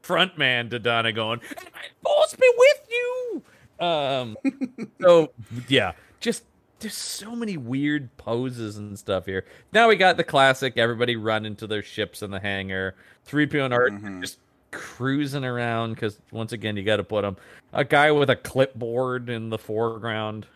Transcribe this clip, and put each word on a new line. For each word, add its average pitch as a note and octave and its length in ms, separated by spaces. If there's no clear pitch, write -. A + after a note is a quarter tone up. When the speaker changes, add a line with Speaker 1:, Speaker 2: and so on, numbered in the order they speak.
Speaker 1:
frontman C#3+ 640
Dodonna A#2 420
going, A2 280
"And - 180
my - 80
force D5 320
be B4+ 200
with C#5+ 340
you." B4 520
Um, C3+ 520
<laughs> - 320
so E3+ 320
yeah, G#2+ 260
just - 240
there's G#3+ 160
so - 400
many A3 220
weird C3+ 640
poses A#2 580
and G#2 200
stuff F#2+ 300
here. F#2+ 180
Now A3+ 160
we G#3+ 80
got F3 200
the E3+ 60
classic, C3+ 560
everybody A#2 380
run A2 280
into G#2+ 220
their G#2 160
ships - 400
in G2+ 80
the G2 100
hangar. F#2+ 540
Three D3 220
P D3 120
O C3+ 60
and B2 100
Art B2 180
Speaker 2:
Mm-hmm. G2+ 280
Speaker 1:
just - 180
cruising C3+ 760
around A#2 520
'cause G#2+ 240
once A2 220
again, G#2+ 240
you F#2+ 80
gotta G#2 180
put G#2 220
'em, G2 120
a C#3+ 120
guy D3 280
with C#3+ 180
a A#2 60
clipboard B2 920
in A2+ 220
the A2 80
foreground. A2 960